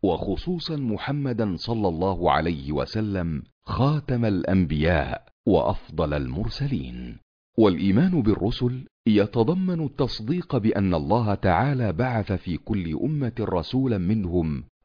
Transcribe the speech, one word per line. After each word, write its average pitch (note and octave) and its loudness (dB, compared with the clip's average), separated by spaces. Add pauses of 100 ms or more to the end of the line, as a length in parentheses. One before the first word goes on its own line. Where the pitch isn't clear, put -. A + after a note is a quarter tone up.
وخصوصًا D#3 -2
محمداً A#2+ -2
صلى A2 -2
الله F2 0
عليه D2+ -2
وسلم E2+ -2 (220)
خاتم B2+ 0
الأنبياء E2+ 2 (200)
وأفضل D#2 2
المرسلين. G#2+ -4 (400)
والإيمان G#2+ 4
بالرسل A#2+ 0 (200)
يتضمن B2 2
التصديق C#3 -2
بأن G2+ 2
الله G2+ 2
تعالى G#2+ 2
بعث A2 -2
في F2 -4
كل F2 -4
أمة C#3+ -2
رسولاً G#2+ 0
منهم F2 0 (200)